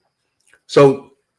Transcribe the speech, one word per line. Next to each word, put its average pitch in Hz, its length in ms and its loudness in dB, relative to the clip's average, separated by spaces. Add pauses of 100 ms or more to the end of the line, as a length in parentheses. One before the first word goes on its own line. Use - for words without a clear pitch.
(680)
So - 460 -2 (260)